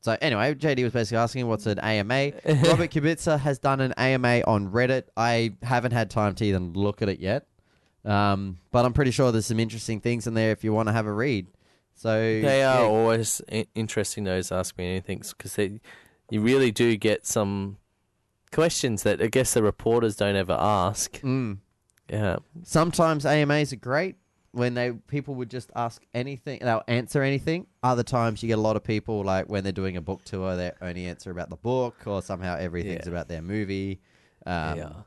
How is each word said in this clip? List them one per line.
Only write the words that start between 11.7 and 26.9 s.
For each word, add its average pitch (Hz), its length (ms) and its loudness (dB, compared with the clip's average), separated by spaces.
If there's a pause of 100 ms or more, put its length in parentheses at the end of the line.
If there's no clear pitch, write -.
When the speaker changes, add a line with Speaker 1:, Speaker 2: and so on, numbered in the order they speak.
Speaker 1:
So, 110 220 0
Speaker 2:
They 113 460 2
are 131 180 4
Speaker 1:
yeah. 117 60 6
Speaker 2:
always 113 540 2 (100)
i-, 110 240 -4
interesting, 107 480 -4
those 92 280 -2
Ask 92 260 -4
Me 90 220 -4
Anythings, - 380 -10
'cause - 180 -12
they, 104 260 -2 (480)
you 107 120 -2
really 127 300 4
do 117 240 4
get 104 300 0
some 98 520 -2 (760)
questions 147 520 0
that 98 180 2
I 113 60 2
guess 123 260 2
the 120 80 4
reporters 113 540 2
don't 101 220 0
ever 92 200 0
ask. 98 640 0
Speaker 1:
Mm. 127 380 -2 (520)
Speaker 2:
Yeah. 104 280 0 (260)
Speaker 1:
Sometimes 160 600 2
A 147 160 4
M 143 100 2
As 147 220 2
are - 20 -10
great 147 400 -4 (360)
when 123 240 0
they, 123 180 0
people 143 420 -8
would 123 160 -8
just 123 240 -10
ask 117 260 -6 (120)
anything, 135 480 -6
they'll 117 260 2
answer 123 340 0